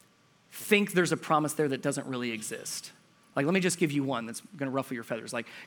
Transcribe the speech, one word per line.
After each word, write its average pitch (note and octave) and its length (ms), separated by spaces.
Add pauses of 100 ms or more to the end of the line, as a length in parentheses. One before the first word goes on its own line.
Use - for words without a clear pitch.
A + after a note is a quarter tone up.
(540)
think G#3 400
there's F3 180
a D#3+ 60
promise D3+ 360
there D3+ 140
that C3+ 140
doesn't C#3 260
really B2 240
exist. - 600 (440)
Like, C#3 100
let E3 80
me F#3+ 60
just F3+ 200
give D#3 120
you C#3+ 120
one A#2+ 240
that's A2+ 140 (140)
gonna C3+ 160
ruffle C3 220
your A#2 100
feathers. A2+ 300
Like, A#2 140 (200)